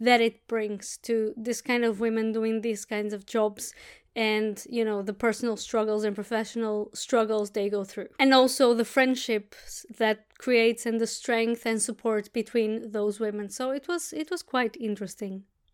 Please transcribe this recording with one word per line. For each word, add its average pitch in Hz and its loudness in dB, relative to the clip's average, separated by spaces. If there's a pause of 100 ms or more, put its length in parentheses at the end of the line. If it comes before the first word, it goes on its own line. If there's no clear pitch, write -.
that 240 6
it 226 0
brings 214 -6
to 220 -2
this 233 -6
kind 240 0
of 214 0
women 220 0
doing 226 0
these 214 -4
kinds 208 -4
of 202 -8
jobs, 214 -2 (460)
and, 214 0
you 233 0
know, 208 0
the 196 -4
personal 220 0
struggles 214 -2
and 214 0
professional 214 -4
struggles 214 0
they 202 -2
go 202 -2
through. - -10 (100)
And 269 8
also 254 6
the 226 2
friendships 247 -2 (100)
that 214 0
creates 233 4
and 226 0
the 226 2
strength 226 -2
and 226 0
support 214 -2
between 226 -2
those 208 -2
women. 208 -4
So 254 -4
it 277 -6
was, 349 -4
it 311 -6
was 349 -6
quite 247 -2
interesting. 202 -8 (300)